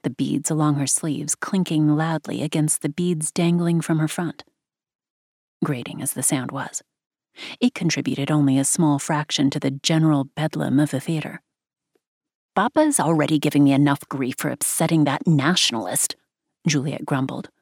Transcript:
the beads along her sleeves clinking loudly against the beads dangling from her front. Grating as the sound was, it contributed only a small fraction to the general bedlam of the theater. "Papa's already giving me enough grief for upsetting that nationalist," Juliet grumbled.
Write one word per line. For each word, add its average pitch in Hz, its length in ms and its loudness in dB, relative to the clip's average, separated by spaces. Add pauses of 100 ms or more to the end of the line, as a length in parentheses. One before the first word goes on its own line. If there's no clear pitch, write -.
the 131 80 -2
beads 139 400 -2
along 151 260 2
her 139 100 -2
sleeves 147 480 -4
clinking 156 640 2
loudly 156 460 -2
against 156 400 -2
the 156 80 -4
beads 175 420 -2
dangling 170 480 2
from 160 180 0
her 156 80 2
front. - 380 -8 (1200)
Grating 135 380 -6
as 131 100 -6
the 127 100 -8
sound 127 300 -4
was, - 300 -10 (800)
it 247 140 2
contributed 143 560 -2
only 139 280 4
a 135 60 2
small 147 340 2
fraction 147 520 0
to - 80 -6
the 139 120 -2
general 151 540 2
bedlam 143 540 -2
of 147 120 2
the 131 100 -2
theater. - 420 -6 (1120)
"Papa's 277 460 2
already 151 380 2
giving 143 260 4
me 139 80 6
enough 139 360 2
grief 131 300 -6
for 151 100 -4
upsetting 160 560 0
that 139 220 0
nationalist," 139 880 0 (520)
Juliet 147 380 -2
grumbled. 131 460 -4 (120)